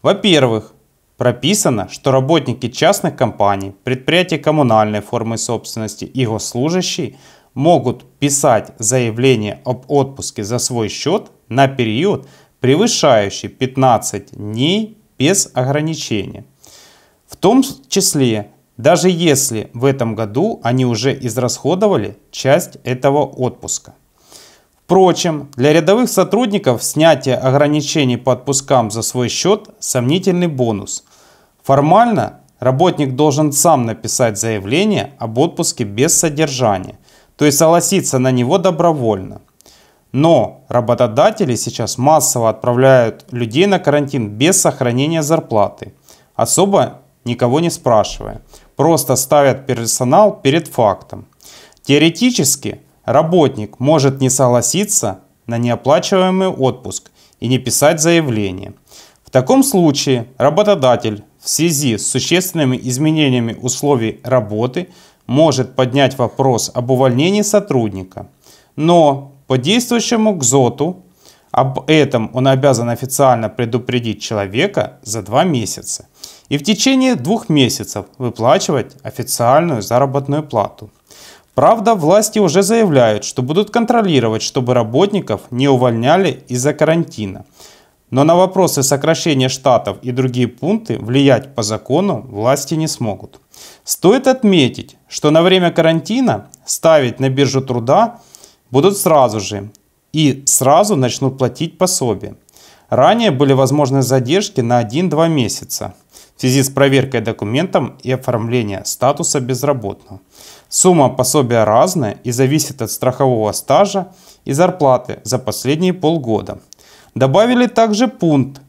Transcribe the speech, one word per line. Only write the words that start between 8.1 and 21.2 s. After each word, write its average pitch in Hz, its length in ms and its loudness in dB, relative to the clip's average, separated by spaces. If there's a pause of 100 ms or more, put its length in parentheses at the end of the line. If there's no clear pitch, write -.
писать 139 600 0
заявление 117 880 0
об 123 240 -6
отпуске 135 560 -4
за 117 120 -4
свой 117 300 -4
счет - 440 -4 (180)
на 135 180 2
период, 135 600 -2 (320)
превышающий 131 880 2
пятнадцать 127 840 -2
дней 147 680 -4 (200)
без 175 360 0
ограничения. 135 920 -4 (840)
В - 80 -20
том 240 260 2 (280)
числе, 123 600 -2 (260)
даже 170 320 2
если 139 640 0
в 120 100 -8
этом 131 320 0
году 120 480 -4
они 127 220 0
уже 120 280 -2
израсходовали 127 1040 -2 (140)